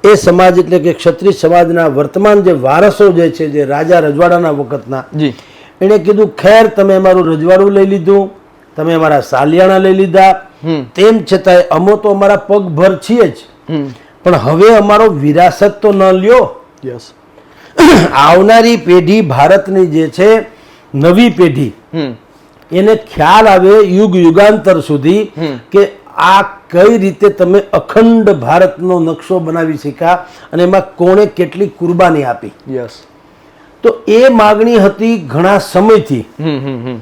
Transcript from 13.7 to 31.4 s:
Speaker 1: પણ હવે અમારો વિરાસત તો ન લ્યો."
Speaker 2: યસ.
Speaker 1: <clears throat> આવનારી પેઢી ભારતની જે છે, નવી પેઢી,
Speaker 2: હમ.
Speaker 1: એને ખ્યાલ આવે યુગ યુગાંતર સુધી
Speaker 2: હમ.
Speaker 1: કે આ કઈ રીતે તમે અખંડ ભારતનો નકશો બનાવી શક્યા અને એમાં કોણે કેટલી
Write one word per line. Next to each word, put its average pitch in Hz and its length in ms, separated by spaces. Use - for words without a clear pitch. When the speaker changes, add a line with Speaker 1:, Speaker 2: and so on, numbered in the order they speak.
Speaker 1:
પણ 180 120
હવે 165 400
અમારો 208 300
વિરાસત 175 760
તો 214 100
ન 190 200
લ્યો." 208 500
Speaker 2:
યસ. 123 160
Speaker 1:
<clears throat> - 360
આવનારી 202 640
પેઢી 180 440
ભારતની 185 680
જે 160 200
છે, 214 380
નવી 175 340
પેઢી, 143 440
Speaker 2:
હમ. 147 200
Speaker 1:
એને 202 240
ખ્યાલ 214 520
આવે 196 320
યુગ 196 360
યુગાંતર 190 640
સુધી 151 440
Speaker 2:
હમ. 151 340
Speaker 1:
કે 196 300
આ 185 240
કઈ 196 560
રીતે 196 320
તમે 190 340
અખંડ 226 560
ભારતનો 180 680
નકશો 165 400
બનાવી 160 380
શક્યા 165 480
અને 170 100
એમાં 185 320
કોણે 185 300
કેટલી 180 420